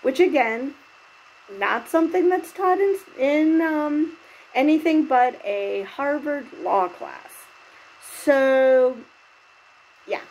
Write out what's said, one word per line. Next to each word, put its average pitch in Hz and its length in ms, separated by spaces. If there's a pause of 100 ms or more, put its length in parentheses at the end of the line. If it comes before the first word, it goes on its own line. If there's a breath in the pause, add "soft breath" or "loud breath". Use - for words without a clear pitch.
which 262 200
again, 262 540 (840)
not 214 300
something 339 400
that's 349 220
taught 370 280
in, 392 180 (200)
in, 311 440
um, 302 520 (420 loud breath)
anything 311 500
but 254 380
a 202 400
Harvard 285 640 (160)
law 180 260
class. - 440 (920 loud breath)
So, 262 760 (1080)
yeah. - 260